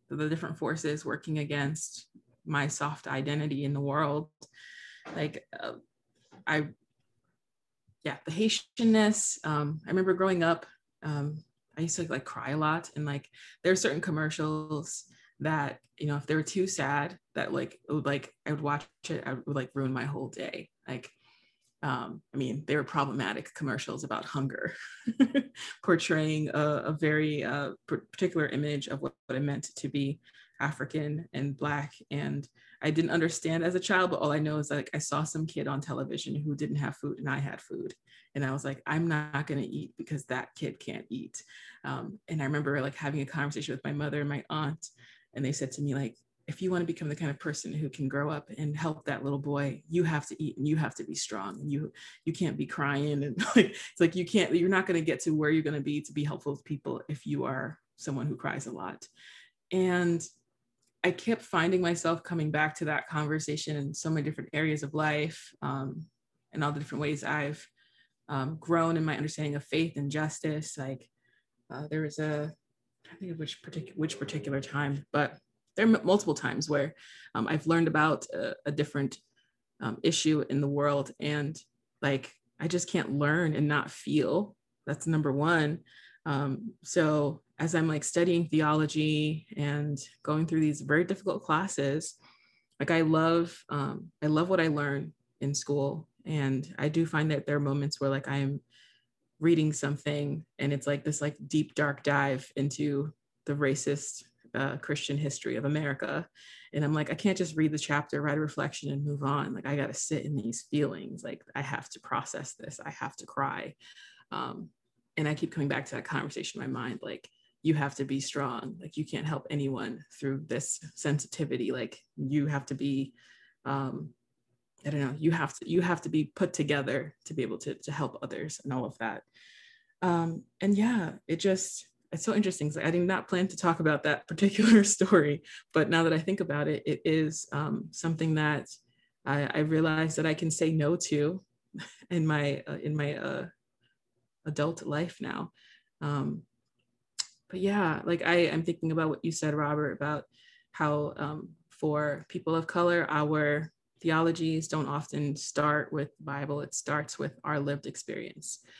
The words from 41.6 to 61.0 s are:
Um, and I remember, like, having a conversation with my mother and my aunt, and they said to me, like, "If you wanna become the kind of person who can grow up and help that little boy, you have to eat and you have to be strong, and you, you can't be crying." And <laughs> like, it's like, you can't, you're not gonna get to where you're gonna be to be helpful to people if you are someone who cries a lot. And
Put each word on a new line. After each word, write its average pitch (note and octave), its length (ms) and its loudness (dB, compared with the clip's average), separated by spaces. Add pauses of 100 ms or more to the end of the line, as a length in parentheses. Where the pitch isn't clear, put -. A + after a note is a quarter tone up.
Um, C3+ 440 -8
and D#3 140 -2
I C3+ 40 0
remember, D3 360 0
like, C#3 140 -4
having C#3+ 260 -4
a C#3 40 -2
conversation C#3+ 480 -4
with B2 100 -8
my C#3+ 100 -4
mother D3 260 -2
and D3 100 -2
my C#3 220 -4
aunt, D#3 340 -4 (480)
and C#3 100 -4
they C3 80 0
said C3+ 220 -4
to - 80 -8
me, C#3+ 140 -2
like, C3 200 -4 (320)
"If - 140 -10
you F#3 80 0
wanna F3 160 0
become E3 240 -4
the D3 60 -4
kind D#3 160 -2
of C#3+ 80 -8
person - 340 -6
who D3+ 160 -2
can C3+ 180 -4
grow C#3+ 220 0
up D3 260 -6
and D3+ 220 -4
help D#3 280 -4
that C#3+ 180 -4
little C#3 160 -2
boy, C#3+ 500 -2
you F3 140 2
have D#3+ 240 0
to - 160 -10
eat - 140 -4
and C#3 100 0
you D#3 100 4
have D3+ 180 0
to - 80 -10
be - 120 -8
strong, G2+ 440 -6
and D3 120 -6
you, D3 200 -4 (320)
you E3 80 0
can't E3 240 0
be C3 120 -4
crying." C#3+ 560 0
And C#3+ 140 -4
<laughs> - 180 -2
like, G3+ 160 8
it's - 280 -14
like, E3 160 6
you F3+ 100 0
can't, G3 300 4
you're F3 140 4
not F#3+ 160 4
gonna E3+ 160 2
get D#3 200 0
to E3 100 2
where D3+ 180 4
you're D#3 140 4
gonna D3 180 -2
be D3 200 -2
to D3 120 -16
be D3 100 0
helpful C#3+ 320 -4
to - 80 -16
people C#3 460 -6
if D3 160 -8
you C#3+ 200 -2
are C3+ 340 -4 (180)
someone C3+ 300 -4
who D#3 80 -2
cries - 320 -6
a B2+ 40 -8
lot. - 360 -10 (640)
And F3+ 500 4 (800)